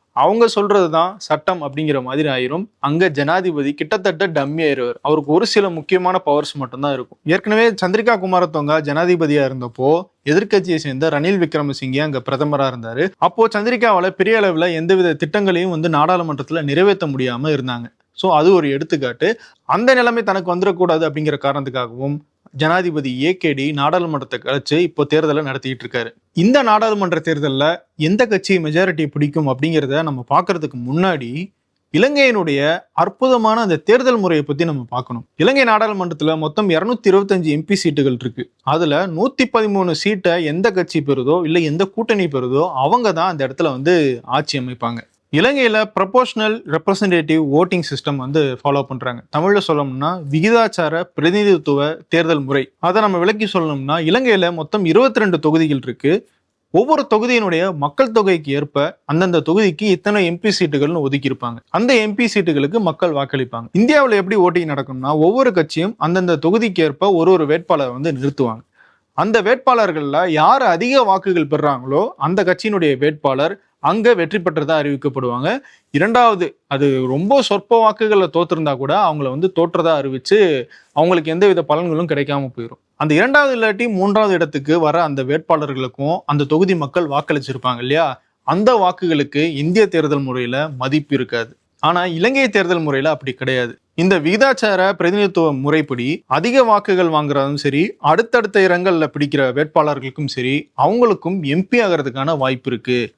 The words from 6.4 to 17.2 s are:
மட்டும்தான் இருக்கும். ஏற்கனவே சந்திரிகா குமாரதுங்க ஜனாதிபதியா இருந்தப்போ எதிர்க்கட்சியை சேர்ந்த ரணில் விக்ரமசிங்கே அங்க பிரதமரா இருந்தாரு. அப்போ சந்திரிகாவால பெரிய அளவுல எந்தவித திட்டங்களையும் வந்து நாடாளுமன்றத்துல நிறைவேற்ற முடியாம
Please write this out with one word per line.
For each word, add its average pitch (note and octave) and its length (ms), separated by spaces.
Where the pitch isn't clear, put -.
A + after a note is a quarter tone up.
மட்டும்தான் C3 360
இருக்கும். - 220
ஏற்கனவே G#3+ 320
சந்திரிகா G#3+ 420
குமாரதுங்க E3 520
ஜனாதிபதியா D3+ 600
இருந்தப்போ B2+ 420
எதிர்க்கட்சியை F3+ 540
சேர்ந்த C#3+ 300
ரணில் F3+ 280
விக்ரமசிங்கே C#3+ 640
அங்க C3+ 200
பிரதமரா C#3 440
இருந்தாரு. A#2+ 340
அப்போ A3+ 280
சந்திரிகாவால G#3 540
பெரிய G#3+ 220
அளவுல F3 280
எந்தவித F3 440
திட்டங்களையும் F3+ 520
வந்து D#3+ 220
நாடாளுமன்றத்துல D#3 720
நிறைவேற்ற F#3 420
முடியாம C3 440